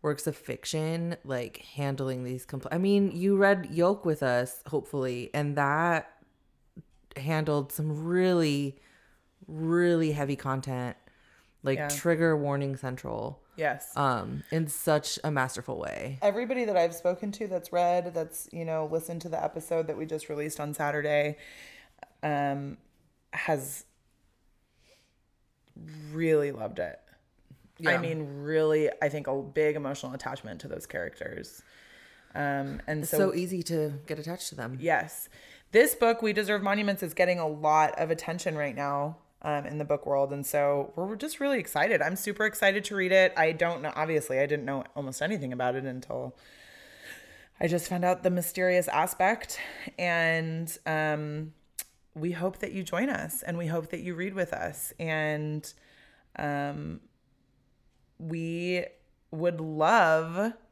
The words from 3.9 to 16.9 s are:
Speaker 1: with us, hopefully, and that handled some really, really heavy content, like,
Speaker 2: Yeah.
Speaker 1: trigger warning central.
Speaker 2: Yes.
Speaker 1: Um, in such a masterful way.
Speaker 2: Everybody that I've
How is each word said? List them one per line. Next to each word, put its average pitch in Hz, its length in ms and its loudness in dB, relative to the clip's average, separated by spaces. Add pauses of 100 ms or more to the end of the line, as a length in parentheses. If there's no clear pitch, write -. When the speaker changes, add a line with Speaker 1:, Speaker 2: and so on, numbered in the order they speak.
Speaker 1:
with 151 200 0
us, 123 420 0
hopefully, 131 680 -2
and 147 220 0
that 156 560 2 (1040)
handled 147 560 0
some 156 340 -4
really, 165 760 4 (680)
really 165 680 4
heavy 143 220 0
content, 131 640 -4 (680)
like, 135 140 0
Speaker 2:
Yeah. 147 120 -2
Speaker 1:
trigger 160 460 2
warning 139 400 0
central. 127 640 -6 (200)
Speaker 2:
Yes. - 400 -4
Speaker 1:
Um, 127 520 0
in 160 200 0
such - 560 0
a 156 40 0
masterful 131 480 -2
way. 127 440 -8
Speaker 2:
Everybody 233 440 0
that 202 120 2
I've 170 180 4